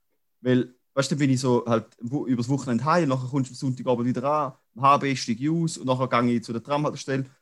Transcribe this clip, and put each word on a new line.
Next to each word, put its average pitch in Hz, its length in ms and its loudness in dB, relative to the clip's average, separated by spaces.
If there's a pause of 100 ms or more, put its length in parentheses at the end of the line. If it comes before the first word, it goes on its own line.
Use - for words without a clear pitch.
(400)
Weil, 127 320 2 (220)
weißt 135 160 0
du, 165 60 0
dann - 20 -2
bin 139 120 4
ich 127 100 2
so 123 260 2
halt 113 180 2 (160)
wo, 120 260 -6
übers 120 220 0
Wochenende 131 380 0
heim, 160 240 2
nachher 131 180 -2
kommst 131 220 -2
du - 20 -20
am 120 40 -18
Sonntagabend 127 500 -2
wieder 127 180 -2
an, 143 280 0 (220)
um 123 80 -10
halb 139 200 6
eins 135 160 0
steige 120 260 -4
ich 151 60 0
aus 165 260 0
und - 100 -8
nachher 127 220 0
gehe 120 280 2
ich 113 80 -2
zu 120 100 -8
der 117 80 -6
Tramhaltestelle. 139 640 -4 (160)